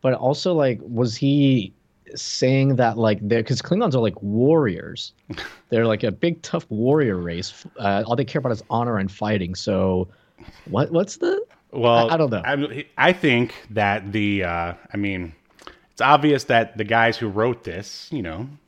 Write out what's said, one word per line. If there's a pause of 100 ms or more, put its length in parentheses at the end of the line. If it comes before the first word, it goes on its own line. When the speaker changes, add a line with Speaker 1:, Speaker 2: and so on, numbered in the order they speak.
Speaker 1:
but
also,
like,
was
he (400)
saying
that,
like, (100)
they're,
'cause
Klingons
are,
like,
warriors. (180)
Speaker 2:
<laughs>
Speaker 1:
They're,
like,
a
big,
tough
warrior
race. (120)
Uh,
all
they
care
about
is
honor
and
fighting.
So (640)
what,
what's
the, (280)
Speaker 2:
Well,
Speaker 1:
I,
I
don't
know.
Speaker 2:
I, (120)
I
think (160)
that
the,
uh, (200)
I
mean, (580)
it's
obvious
that
the
guys
who
wrote
this,
you
know (200)